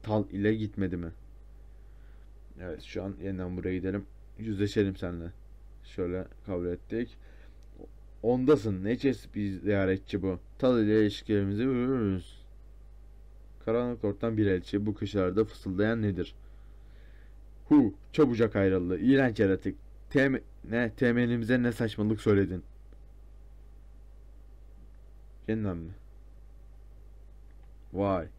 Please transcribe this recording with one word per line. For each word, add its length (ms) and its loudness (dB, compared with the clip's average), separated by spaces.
Tal 260 0
ile 260 0
gitmedi 420 -4
mi? 140 -8
Evet, 200 -10
şu 220 -8
an 200 -8
yeniden 340 -6
buraya 180 -4
gidelim. 300 -4
Yüzleşelim 560 0
seninle. 360 -8
Şöyle 440 -6
kabul 200 -4
ettik. 520 -6
Ondasın. 600 2
Ne 140 0
çeşit 380 -2
bir 240 -4
ziyaretçi 640 0
bu? 180 -2
Tal 200 4
ile 220 4
ilişkilerimizi 1200 0
Karanlık 400 -2
Lord'dan 320 -2
bir 80 4
elçi. 400 0
Bu 80 -2
kışlarda 520 0
fısıldayan 560 -2
nedir? 340 -2
Hu, 260 6
çabucak 420 4
ayrıldı. 420 2
İğrenç 420 4
yaratık. 360 2
Tem-, 320 2
ne? 280 -2
Temelimize 680 2
ne 80 2
saçmalık 500 0
söyledin? 420 2
Yeniden 300 -2
mi? 140 -10
Vay. 340 0